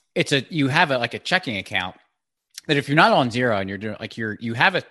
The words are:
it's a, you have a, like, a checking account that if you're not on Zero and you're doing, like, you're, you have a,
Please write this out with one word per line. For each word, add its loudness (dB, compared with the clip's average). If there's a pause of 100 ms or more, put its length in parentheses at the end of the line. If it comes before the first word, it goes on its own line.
(140)
it's 0
a, 2
you 0
have 4
a, 0
like, -4
a -8
checking -4
account -4 (720)
that 0
if -2
you're 0
not 6
on 4
Zero 0
and -2
you're -8
doing, -8
like, -12
you're, -6
you -6
have 2
a, -4